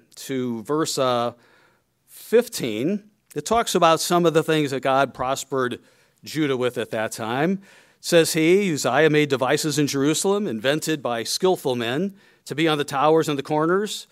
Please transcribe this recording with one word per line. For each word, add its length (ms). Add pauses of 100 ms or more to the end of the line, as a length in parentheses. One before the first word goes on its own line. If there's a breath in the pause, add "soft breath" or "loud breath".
(160)
to 480
verse, 340
uh, 360 (720 soft breath)
fifteen, 1000 (320)
it 100
talks 300
about 240
some 260
of 80
the 80
things 300
that 80
God 340
prospered 640 (460 soft breath)
Judah 320
with 200
at 140
that 220
time. 400
It 520
says 280
he, 400
Uzziah, 380
made 180
devices 500
in 80
Jerusalem, 640
invented 520
by 220
skillful 540
men, 400 (300 soft breath)
to 100
be 100
on 120
the 60
towers 440
and 100
the 60
corners, 680